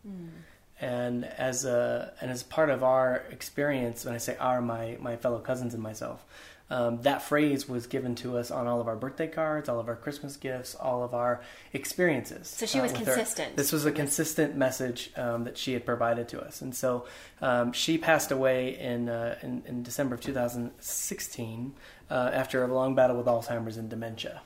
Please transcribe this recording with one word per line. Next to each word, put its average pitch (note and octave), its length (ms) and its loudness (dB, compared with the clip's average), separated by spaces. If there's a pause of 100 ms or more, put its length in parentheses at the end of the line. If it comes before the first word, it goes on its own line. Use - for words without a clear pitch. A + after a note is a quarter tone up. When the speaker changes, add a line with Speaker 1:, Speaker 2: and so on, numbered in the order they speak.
Speaker 1:
Mm. F3 220 -10 (500)
Speaker 2:
And B2 440 -2
as C3 400 -2
a, A#2+ 560 2
and C3 120 -4
as A#2+ 100 -6
part D#3 260 2
of C3 140 2
our C3 480 6
experience, C3 760 0
when B2+ 100 -4
I A#2+ 40 -4
say A#2+ 200 -4
our, B2+ 220 4
my, A#2 400 -2
my A#2+ 160 -4
fellow A#2+ 220 0
cousins B2 340 -2
and A2+ 100 -6
myself, G#2+ 420 -8 (460)
um, A#2 320 2
that C#3 180 4
phrase D3 480 4
was A#2+ 180 -2
given B2 300 -2
to B2 220 -2
us A#2 120 -2
on B2 160 0
all A#2+ 140 2
of A#2 80 0
our A2+ 80 -2
birthday C#3 320 -4
cards, D3+ 400 -2
all A#2+ 100 0
of A#2 80 -4
our A#2 100 -4
Christmas C#3+ 420 -8
gifts, B2+ 360 -6
all B2 300 0
of A#2+ 80 -4
our A#2+ 300 2 (320)
experiences, D#3+ 760 0
Speaker 1:
So - 160 -4
she C4+ 140 2
Speaker 2:
uh, C4 40 4
Speaker 1:
was A#3+ 100 2
Speaker 2:
with B2 140 -2
her. C3 80 6
Speaker 1:
consistent - 420 0
Speaker 2:
This C#3+ 140 2
was D3+ 140 2
a D3+ 40 6
Speaker 1:
in D3 60 2
this. D#3 60 0
Speaker 2:
consistent C#3+ 560 2
message, B2+ 600 0
um, A#2 280 -2
that - 140 -8
she B2+ 160 -2
had A#2+ 100 -2
provided A#2 440 2
to - 120 -8
us. - 220 -10
And C3 120 -6
so, B2 300 0 (380)
um, B2 300 4
she D#3+ 260 2
passed D#3 340 4
away C3 460 2
in, A#2+ 320 -2
uh, A#2 320 -2
in, B2 240 -6
in A#2+ 160 -6
December B2 320 -2
of A#2 80 -8
two C#3 100 -4
thousand A#2+ 380 -2 (100)
sixteen, A#2+ 960 -6 (360)
uh, B2+ 220 2
after C3 320 2
a B2 80 0
long C3 220 2
battle B2+ 220 6
with B2 100 0
Alzheimer's A2+ 500 0
and A2 140 -6
dementia. A2+ 560 -8